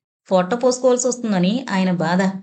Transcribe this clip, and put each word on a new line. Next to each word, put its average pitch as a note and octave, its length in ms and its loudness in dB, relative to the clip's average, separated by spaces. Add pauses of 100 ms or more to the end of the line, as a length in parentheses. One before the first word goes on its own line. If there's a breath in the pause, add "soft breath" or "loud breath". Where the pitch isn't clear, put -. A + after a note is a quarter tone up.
(320)
పొట్ట F#3 220 2
పోసుకోవాల్సి B3 540 0
వస్తుందని A3 640 0
ఆయన F#3+ 200 0
బాధ. F3+ 520 0